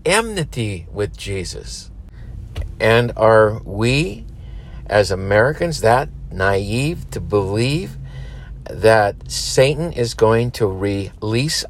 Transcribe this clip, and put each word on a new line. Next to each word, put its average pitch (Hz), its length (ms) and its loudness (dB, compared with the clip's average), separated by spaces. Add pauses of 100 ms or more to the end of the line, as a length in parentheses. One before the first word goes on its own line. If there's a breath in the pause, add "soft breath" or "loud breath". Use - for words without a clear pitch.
enmity 156 880 -2
with 101 260 -4
Jesus. - 720 -8 (920 loud breath)
And 113 380 4
are 110 480 6
we, 139 640 -2 (580 loud breath)
as 101 240 4
Americans, 110 720 2
that 123 280 4 (220)
naive 101 800 0
to - 100 -8
believe 107 760 0 (720 loud breath)
that 104 600 4
Satan 151 640 2
is 120 220 -2
going 113 360 4
to 120 160 -2
release 101 1040 -2